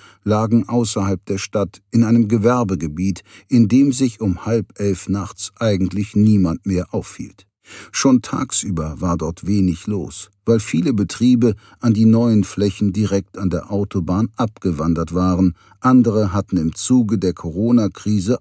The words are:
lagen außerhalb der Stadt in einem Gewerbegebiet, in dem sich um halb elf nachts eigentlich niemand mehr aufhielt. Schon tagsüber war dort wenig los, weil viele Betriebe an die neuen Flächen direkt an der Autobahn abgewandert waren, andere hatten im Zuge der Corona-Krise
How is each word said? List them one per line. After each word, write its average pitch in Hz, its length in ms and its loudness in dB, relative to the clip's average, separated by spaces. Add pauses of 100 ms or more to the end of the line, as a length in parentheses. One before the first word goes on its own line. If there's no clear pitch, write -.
(260)
lagen 107 420 0
außerhalb 101 580 -2
der 98 120 -4
Stadt - 520 -4
in 113 140 2
einem 113 240 2
Gewerbegebiet, 95 960 0 (240)
in 117 220 4
dem 135 240 4
sich 127 260 -2
um 95 260 -4
halb 110 320 -4
elf 101 300 -4
nachts - 480 -6
eigentlich 101 600 -2
niemand 104 480 4
mehr 92 280 -2
aufhielt. - 540 -10 (460)
Schon 131 280 2
tagsüber - 800 -6
war 87 160 -2
dort 80 320 -6
wenig 95 400 0
los, 98 440 -8 (120)
weil 117 160 2
viele 151 340 -2
Betriebe 113 600 2 (240)
an 117 140 0
die 110 120 2
neuen 113 380 4
Flächen 101 480 -2
direkt 98 460 -2
an 98 120 -2
der 87 220 -4
Autobahn 98 640 -2
abgewandert 82 800 -2
waren, 90 420 2 (240)
andere 110 540 4
hatten 98 240 -2
im 80 180 -2
Zuge 113 420 2
der 90 140 0
Corona-Krise 104 1080 -2